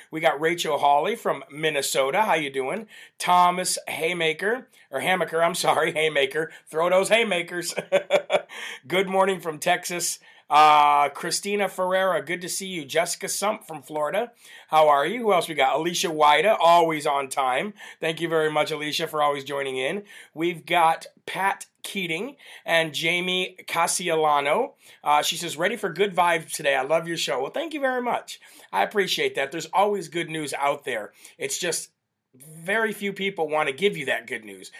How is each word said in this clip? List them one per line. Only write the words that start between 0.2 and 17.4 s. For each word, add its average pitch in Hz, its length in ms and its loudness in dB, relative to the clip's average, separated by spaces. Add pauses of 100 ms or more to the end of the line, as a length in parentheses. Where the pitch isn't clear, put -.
got 147 200 2
Rachel 165 380 0
Hawley 147 360 2
from 151 360 -4
Minnesota. 151 720 0
How 196 100 0
you 151 160 -2
doing? 139 380 -6 (320)
Thomas 180 580 4 (100)
Haymaker, 170 800 -2 (200)
or 135 120 -6
Hamaker, 165 440 0
I'm 165 80 0
sorry, 156 380 2
Haymaker. 151 600 0 (140)
Throw 165 240 -2
those 185 200 4
haymakers. 180 640 0 (560)
<laughs> - 560 -6
Good 180 200 0
morning 190 320 2
from 160 200 -8
Texas. 175 580 -2 (320)
Uh, 147 600 8
Christina 196 580 -4
Ferreira, 185 560 0
good 175 180 -6
to 175 80 -8
see 190 180 -8
you. 170 180 -8
Jessica 180 420 -2
Sump - 380 -4
from 156 160 -12
Florida. 156 500 -4 (360)
How 156 220 6
are 143 160 6
you? 233 160 -4
Who 214 120 4
else 170 140 2
we 160 80 -8
got? 139 200 2
Alicia 175 340 -2
Wida, 151 500 4
always 165 480 4
on 139 220 0
time. 139 440 -2 (280)